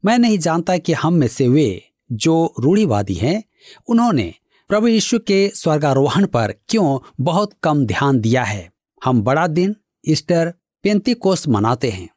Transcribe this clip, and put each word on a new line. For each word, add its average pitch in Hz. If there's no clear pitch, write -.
मैं 226
नहीं 226
जानता 170
कि 165
हम 160
में 143
से 127
वे 123
जो 160
रूढ़िवादी 120
हैं, 151
उन्होंने 220
प्रभु 214
यीशु 226
के 196
स्वर्गारोहण 147
पर 107
क्यों 175
बहुत 180
कम 147
ध्यान 131
दिया 117
है। 101
हम 123
बड़ा 143
दिन, 180
ईस्टर, 165
पेंतीकोस्त 208
मनाते 120
हैं 92